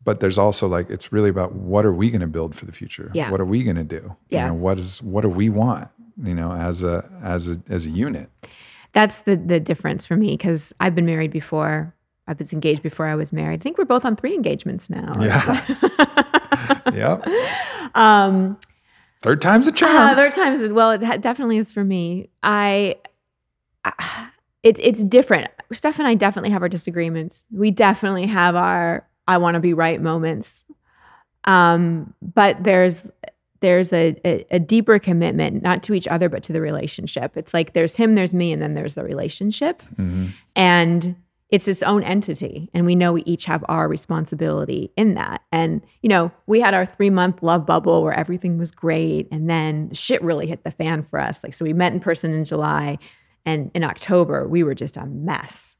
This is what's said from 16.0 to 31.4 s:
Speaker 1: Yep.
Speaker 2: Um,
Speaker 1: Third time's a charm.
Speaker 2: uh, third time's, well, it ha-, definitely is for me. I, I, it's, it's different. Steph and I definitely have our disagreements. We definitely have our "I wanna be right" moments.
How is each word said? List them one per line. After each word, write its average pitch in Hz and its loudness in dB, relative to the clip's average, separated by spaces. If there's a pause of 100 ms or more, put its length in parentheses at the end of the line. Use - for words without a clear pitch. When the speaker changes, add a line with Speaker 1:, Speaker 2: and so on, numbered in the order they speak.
Speaker 1:
Yep. 127 0 (680)
Speaker 2:
Um, 196 6 (640)
Speaker 1:
Third 147 2
time's 220 6
a 320 2
charm. 302 6
Speaker 2:
uh, - 6
third 277 6
time's, 277 0
well, 226 4
it 208 -2
ha-, 226 -2
definitely 233 -2
is 214 -2
for 202 -2
me. 180 -4 (120)
I, 202 0 (880)
I, - -8 (340)
it's, 226 6
it's 220 2
different. 208 4 (240)
Steph 302 -2
and 302 2
I 226 4
definitely 196 0
have 190 0
our 180 0
disagreements. 165 -6
We 214 2
definitely 196 2
have 180 2
our 175 0 (200)
"I 185 2
wanna 170 2
be 170 2
right" 165 0
moments. 160 -4 (800)